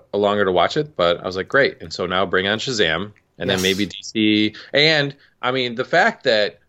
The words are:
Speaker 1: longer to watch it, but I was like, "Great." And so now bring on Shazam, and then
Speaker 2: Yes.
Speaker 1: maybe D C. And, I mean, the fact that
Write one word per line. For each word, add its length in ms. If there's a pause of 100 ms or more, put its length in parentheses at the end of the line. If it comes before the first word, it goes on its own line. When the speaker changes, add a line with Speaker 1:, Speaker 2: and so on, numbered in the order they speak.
(120)
Speaker 1:
longer 320
to 80
watch 240
it, 180
but 260
I 60
was 100
like, 120
"Great." 320
And 120
so 140
now 200
bring 200
on 120
Shazam, 540 (260)
and 120
then 80
Speaker 2:
Yes. 40
Speaker 1:
maybe 240
D 160
C. 520 (200)
And, 420 (240)
I 120
mean, 240
the 100
fact 380
that 340 (100)